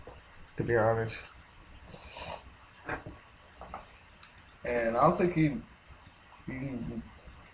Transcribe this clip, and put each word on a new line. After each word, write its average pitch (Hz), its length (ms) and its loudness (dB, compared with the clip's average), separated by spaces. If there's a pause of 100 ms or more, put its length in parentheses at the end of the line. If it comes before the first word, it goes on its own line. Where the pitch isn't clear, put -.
(580)
to 120 60 0
be 117 120 2
honest. 113 540 2 (3250)
And 117 320 2
I 127 40 6
don't 175 160 8
think 175 200 4
you, 147 240 4 (840)
you 123 540 -6 (520)